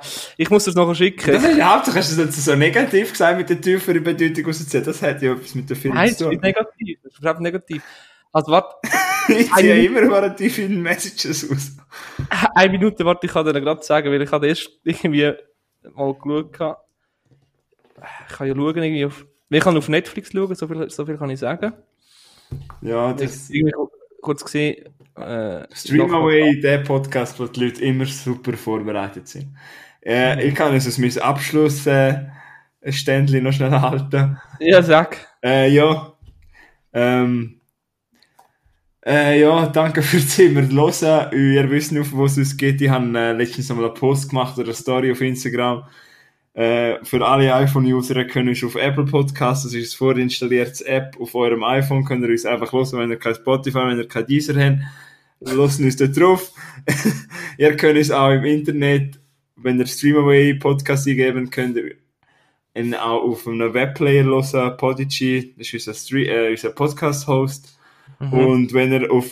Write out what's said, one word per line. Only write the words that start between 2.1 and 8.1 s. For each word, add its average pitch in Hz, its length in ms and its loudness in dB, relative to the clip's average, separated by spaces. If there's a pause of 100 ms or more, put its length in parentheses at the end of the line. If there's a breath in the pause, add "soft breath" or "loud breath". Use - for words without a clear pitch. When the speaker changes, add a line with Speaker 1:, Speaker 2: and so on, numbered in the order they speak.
Speaker 2:
du 160 40 -4
das 156 200 0
jetzt 147 100 -6
so 147 100 2
negativ 196 560 2
gesagt 175 260 2
mit 180 100 -4
der 170 140 -2
tieferen 185 420 0
Bedeutung 160 440 -2
rausziehen. 156 360 -4
Das 156 200 -6
hat 143 180 -4
ja 131 120 0
etwas - 200 -12
mit 135 160 -8
dem 127 80 -6
Film 135 160 -4
Speaker 1:
Nein, 185 160 2
Speaker 2:
zu 233 140 -4
tun. 160 80 -2
Speaker 1:
das 165 60 -2
ist - 40 -12
negativ. 196 640 -6
Das 135 100 -20
ist - 60 -20
überhaupt 160 220 -4
negativ. 170 420 -8 (500 loud breath)